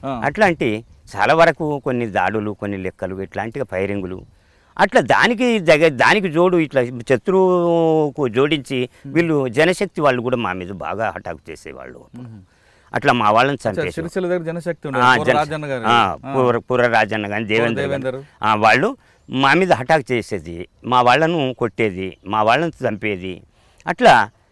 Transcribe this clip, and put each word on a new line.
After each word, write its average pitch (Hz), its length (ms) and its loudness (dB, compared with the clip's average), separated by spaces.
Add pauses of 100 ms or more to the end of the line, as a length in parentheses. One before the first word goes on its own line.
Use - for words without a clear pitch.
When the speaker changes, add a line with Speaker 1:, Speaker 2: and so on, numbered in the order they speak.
Speaker 1:
ఆ. 127 180 -8
Speaker 2:
అట్లాంటి 147 600 0 (320)
చాలా 113 180 2
వరకు 160 440 2
కొన్ని 123 280 -2
దాడులు, 101 440 -2
కొన్ని 101 280 -8
లెక్కలు, 92 420 -8
ఇట్లాంటివి 104 500 -8
ఫైరింగులు, 95 520 -6 (560)
అట్లా 208 220 2
దానికి 214 580 2
దగ్గ-, 156 380 4
దానికి 175 320 2
జోడు 175 280 2
ఇట్లా 139 280 0
శత్రువుకు 160 1400 0
జోడించి 131 600 -2 (180)
Speaker 1:
మ్మ్. 139 80 -14
Speaker 2:
వీళ్ళు 156 340 0
జనశక్తి 165 520 0
వాళ్ళు 127 220 2
కూడా 123 140 0
మా 104 160 -4
మీద 90 160 -8
బాగా 95 480 -6
అటాక్ 85 340 -14
చేసేవాళ్ళు. 65 500 -18 (160)
Speaker 1:
మ్మ్. 113 260 -18 (520)
Speaker 2:
అట్లా 127 180 2
మా 110 180 2
వాళ్ళని 127 280 4 (100)
Speaker 1:
అచ్చా, - 20 2
Speaker 2:
చంపేసి 90 240 -4
Speaker 1:
సిరిసిల్ల 175 340 -6
దగ్గర 175 140 -2
జనశక్తి 165 460 -8
ఉండేది, 123 160 0
Speaker 2:
ఆ, 127 120 6
Speaker 1:
పూర 151 100 -2
Speaker 2:
జన-, 127 100 2
Speaker 1:
రాజన్న 151 300 -4
గారు. 131 200 -6
Speaker 2:
ఆ, 107 380 2
Speaker 1:
ఆ. 135 100 -10
Speaker 2:
పూర, 123 240 2
పూర 123 280 0
రాజన్న 110 420 0
కానీ, 107 160 -4
Speaker 1:
పూర 107 120 0
Speaker 2:
దేవేందర్ 117 280 0
Speaker 1:
దేవేందర్. 135 300 -6
Speaker 2:
కానీ, 135 100 -14 (180)
ఆ, 107 120 2
వాళ్ళు 143 420 2 (340)
మా 135 240 2
మీద 180 180 2
అటాక్ 131 400 0
చేసేది, 87 560 -6 (160)
మా 123 180 2
వాళ్ళను 139 560 2
కొట్టేది, 95 580 -4 (100)
మా 107 160 -2
వాళ్ళని 139 300 2 (160)
చంపేది. 95 540 -8 (440)
అట్లా 135 440 2 (220)